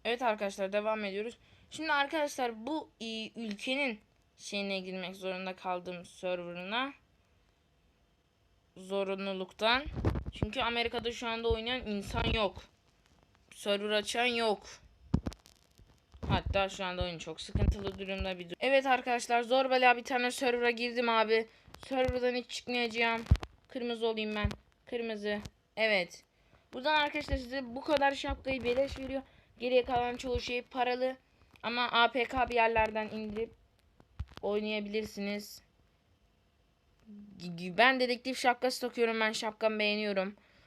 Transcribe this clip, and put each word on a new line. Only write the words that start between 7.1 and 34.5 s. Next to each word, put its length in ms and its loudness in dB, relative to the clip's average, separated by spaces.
Zorunluluktan. 1080 0
Çünkü 280 -2
Amerika'da 520 0
şu 160 -6
anda 200 -2
oynayan 380 0
insan 380 -2
yok. 380 2
Server 360 -2
açan 340 2
yok. 420 2
Hatta 400 2
şu 160 -8
anda 180 -4
oyun 160 -4
çok 220 -10
sıkıntılı 580 0
durumda 400 -6
bir 120 -12
dur-, 100 -10
Evet 260 4
arkadaşlar, 560 2
zor 280 4
bela 260 8
bir 80 -6
tane 260 0
server'a 400 2
girdim 380 0
abi. 400 4
Server'dan 480 2
hiç 160 -4
çıkmayacağım. 760 0
Kırmızı 380 -4
olayım 280 -2
ben. 140 0
Kırmızı. 520 -4
Evet. 480 0
Buradan 220 2
arkadaşlar 420 0
size 380 -6
bu 60 -8
kadar 320 4
şapkayı 520 -4
beleş 340 0
veriyor. 240 -6
Geriye 260 4
kalan 320 0
çoğu 240 -4
şey 220 -4
paralı. 540 0
Ama 300 -2
A 200 6
P 120 0
K 240 0
bir 60 -4
yerlerden 540 2
indirip 460 -6
oynayabilirsiniz. 1200 -4